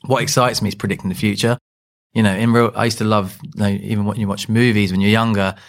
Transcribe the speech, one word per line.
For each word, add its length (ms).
What 140
excites 400
me 60
is 80
predicting 320
the 80
future. 420
You 100
know, 100
in 200
real, 220
I 100
used 140
to 60
love, 360
you 140
know, 140
even 360
when 120
you 100
watch 200
movies 440
when 100
you're 80
younger, 460